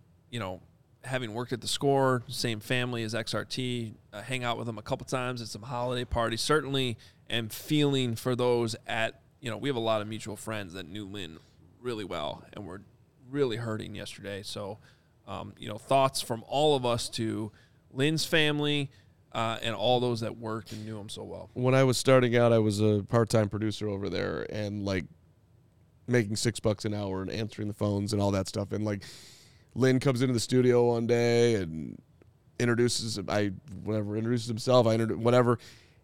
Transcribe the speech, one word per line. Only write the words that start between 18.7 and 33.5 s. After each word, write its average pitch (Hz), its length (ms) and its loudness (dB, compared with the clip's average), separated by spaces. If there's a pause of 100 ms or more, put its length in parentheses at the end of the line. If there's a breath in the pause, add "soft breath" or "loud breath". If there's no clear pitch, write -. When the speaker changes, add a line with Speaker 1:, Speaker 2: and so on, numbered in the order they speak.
Speaker 1:
uh, 113 300 -2
and 113 140 -4
all 120 240 4
those 120 220 0
that 110 160 -6
worked 113 340 -8
and 107 140 -10
knew 110 140 -10
him 101 80 -12
so 104 160 -12
well. 92 300 -12
Speaker 2:
When 127 220 4
I 135 80 6
was 127 140 4
starting 123 380 6
out, 120 160 8
I 117 60 8
was 107 240 4
a 104 260 4
part-time 113 400 4
producer 107 400 -4
over 98 220 -4
there 90 400 -2
and, 104 340 -6
like, 95 220 -2 (1000)
making 110 280 2
six - 240 0
bucks 107 260 0
an 104 100 -2
hour 95 260 -4
and 95 80 -6
answering 110 380 -6
the 101 80 -6
phones 104 360 0
and 104 80 2
all 101 120 2
that 95 160 0
stuff. 101 240 -6
And, 101 120 -4
like, 104 200 -4 (720 loud breath)
Lynn 131 240 4
comes 123 240 2
into 131 100 2
the 117 60 2
studio 123 540 6
one 117 120 0
day 120 500 4
and 80 460 -4 (580)
introduces, 117 600 2 (100)
I, 104 220 0 (320)